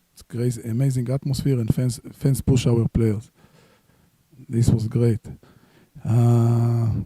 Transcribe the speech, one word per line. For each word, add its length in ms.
it's 100
crazy, 400
amazing 480
atmosphere, 480
and 160
fans, 260
fans 280
push 260
our 220
players. 420
This 220
was 160
great. 340
Uh, 840